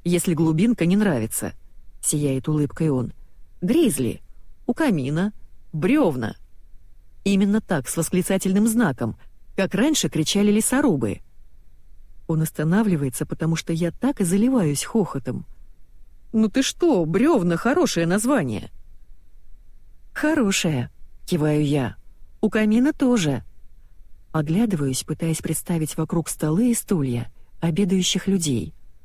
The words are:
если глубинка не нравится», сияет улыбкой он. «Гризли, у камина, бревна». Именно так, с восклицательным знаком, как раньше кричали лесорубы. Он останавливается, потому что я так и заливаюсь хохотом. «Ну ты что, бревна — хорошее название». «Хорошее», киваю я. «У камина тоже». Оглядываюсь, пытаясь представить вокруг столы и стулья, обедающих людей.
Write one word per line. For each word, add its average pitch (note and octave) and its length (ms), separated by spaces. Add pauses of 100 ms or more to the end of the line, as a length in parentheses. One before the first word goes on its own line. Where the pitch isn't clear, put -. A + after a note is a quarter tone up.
если F3 300
глубинка E3 520
не F#3 100
нравится», B2+ 560 (480)
сияет C#3+ 480
улыбкой D3+ 420
он. B2+ 220 (480)
«Гризли, F3+ 600 (460)
у A#3+ 80
камина, F3 580 (400)
бревна». D#3+ 640 (880)
Именно G3 360
так, D3+ 280
с - 80
восклицательным F#3 720
знаком, F#3 500 (400)
как F#3+ 180
раньше C#4 340
кричали G3+ 420
лесорубы. G#3 680 (1080)
Он D#3+ 160
останавливается, D#3+ 840
потому D#3+ 280
что - 180
я E3 200
так C#4 280
и G3 40
заливаюсь G3 600
хохотом. C3 640 (840)
«Ну A3 160
ты C4 140
что, B3+ 420
бревна — F3+ 540
хорошее A#3+ 480
название». F#3+ 640 (1400)
«Хорошее», G3 760 (360)
киваю D3+ 380
я. C#3 320 (440)
«У A3 100
камина A3 420
тоже». G3 520 (880)
Оглядываюсь, D#3 720
пытаясь D#3+ 380
представить D#3+ 560
вокруг D#3+ 320
столы F3 400
и A#3 40
стулья, C3 560 (300)
обедающих F3+ 640
людей. D3+ 480 (300)